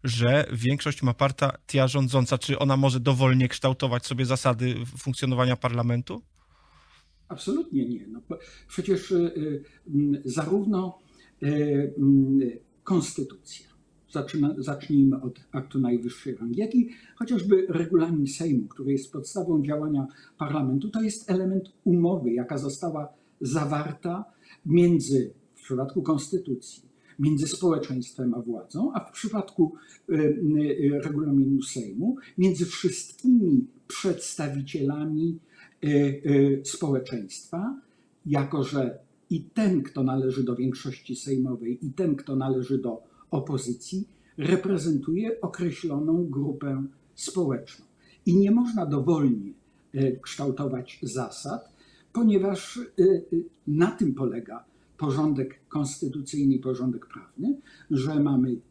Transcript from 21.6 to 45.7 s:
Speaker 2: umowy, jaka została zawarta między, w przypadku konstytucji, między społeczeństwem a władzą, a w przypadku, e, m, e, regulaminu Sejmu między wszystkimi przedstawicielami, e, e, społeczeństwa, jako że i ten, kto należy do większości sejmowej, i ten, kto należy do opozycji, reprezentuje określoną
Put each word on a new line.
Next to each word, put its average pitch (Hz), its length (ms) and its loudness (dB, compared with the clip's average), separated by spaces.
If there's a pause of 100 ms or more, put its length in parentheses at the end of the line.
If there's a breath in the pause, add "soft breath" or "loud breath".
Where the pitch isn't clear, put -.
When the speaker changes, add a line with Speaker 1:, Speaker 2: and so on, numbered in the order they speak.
Speaker 2:
umowy, 170 480 2
jaka 123 260 -4
została 147 500 -6 (320 soft breath)
zawarta 151 840 -4 (420 soft breath)
między, 147 680 4 (200)
w - 80 -20
przypadku 135 400 -4
konstytucji, - 800 -4 (360 soft breath)
między 147 280 2
społeczeństwem 135 880 -2
a 120 80 -6
władzą, 120 520 -4
a 214 60 -4
w - 120 -18
przypadku, 190 600 -2 (340 loud breath)
e, 170 60 0
m, 151 420 2 (360)
e, 143 80 -2
regulaminu 139 640 2
Sejmu 127 540 -4 (220 loud breath)
między 175 280 2
wszystkimi 185 1000 2 (200)
przedstawicielami, 151 1500 -4 (460 soft breath)
e, - 20 0
e, 139 800 4
społeczeństwa, 143 1160 -4 (460 loud breath)
jako 143 380 0
że 131 340 -4 (320)
i 165 140 -2
ten, 185 380 0
kto - 200 -6
należy 131 420 0
do 120 120 -2
większości 127 600 -6
sejmowej, 127 720 -4
i 139 40 -6
ten, 156 260 0
kto 135 200 -6
należy 131 420 0
do 117 240 -6 (280 soft breath)
opozycji, 139 800 -4 (300 soft breath)
reprezentuje 175 1000 0
określoną 165 840 -2